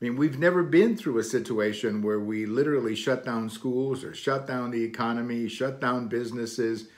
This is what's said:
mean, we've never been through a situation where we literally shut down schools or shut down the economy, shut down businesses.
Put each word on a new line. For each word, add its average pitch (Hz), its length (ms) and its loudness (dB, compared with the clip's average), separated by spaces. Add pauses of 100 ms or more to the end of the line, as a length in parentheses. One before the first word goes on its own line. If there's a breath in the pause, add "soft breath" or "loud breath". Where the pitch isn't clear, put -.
mean, 123 160 -2
we've 143 200 2
never 175 260 4
been 202 340 6
through 123 200 -2
a 107 60 2
situation 107 800 0
where 107 180 0
we 107 260 -4
literally 123 480 0
shut 123 300 0
down 113 260 -4
schools 131 540 -2
or - 100 -12
shut 135 340 -2
down 123 240 -4
the 117 120 0
economy, 117 640 -2
shut 135 320 -4
down 123 300 0
businesses. 113 880 -2